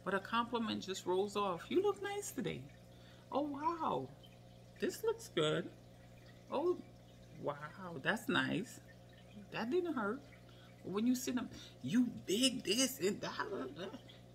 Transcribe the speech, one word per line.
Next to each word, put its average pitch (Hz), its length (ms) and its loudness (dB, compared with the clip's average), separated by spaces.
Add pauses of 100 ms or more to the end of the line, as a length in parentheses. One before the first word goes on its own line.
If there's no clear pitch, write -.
But 190 100 0
a 196 60 4
compliment 226 640 0
just 185 220 -4
rolls 190 300 2
off. 196 340 0
"You 359 120 6
look 392 200 2
nice 403 300 -4
today." 160 300 -2 (720)
"Oh, 269 100 2
wow. 294 680 0 (720)
This - 240 -2
looks 453 260 0
good." 156 400 2 (800)
"Oh, 339 260 2 (640)
wow. 151 600 -6
That's 185 280 0
nice. 135 500 2 (720)
That 208 180 -2
didn't 349 260 2
hurt." 220 260 0 (600)
When 208 220 2
you 254 100 8
sit 247 220 0
up, 214 80 0 (380)
"You 226 220 6 (200)
big 247 380 4
this 254 360 2
and 180 220 2
that, - 160 -4 (400)
that, - 220 -10 (360)